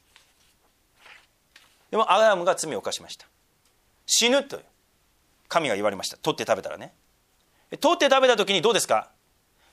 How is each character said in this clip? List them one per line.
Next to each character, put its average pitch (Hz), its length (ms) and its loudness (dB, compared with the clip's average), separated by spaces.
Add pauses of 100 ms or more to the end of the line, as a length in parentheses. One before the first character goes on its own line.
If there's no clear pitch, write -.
(1900)
で 202 60 -4
も、 220 140 2
ア 190 80 4
ダ 220 160 4
ム 175 80 -4
が 175 120 2
罪 160 200 -6
を 98 40 -6
犯 98 120 -8
し - 120 -8
ま 82 60 -20
し - 80 -18
た。 - 100 -20 (800)
「死 233 240 2
ぬ」 277 160 2
と 98 120 -12 (880)
神 160 220 -2
が 107 60 0
言 101 80 -2
わ 104 80 0
れ 98 40 -4
ま 90 80 -10
し - 60 -8
た。 - 80 -14
取 156 160 -4
っ - 40 -16
て 110 100 -6
食 120 100 2
べ - 60 -8
た - 60 -10
ら 85 80 -12
ね。 117 180 -20 (760)
で、 - 80 -12
取 320 180 2
っ - 40 0
て 302 60 2
食 269 180 4
べ 262 40 4
た 247 80 4
時 196 180 -2
に 180 100 0
ど 226 80 2
う - 20 2
で 185 60 0
す - 80 -4
か？ 110 240 -2 (600)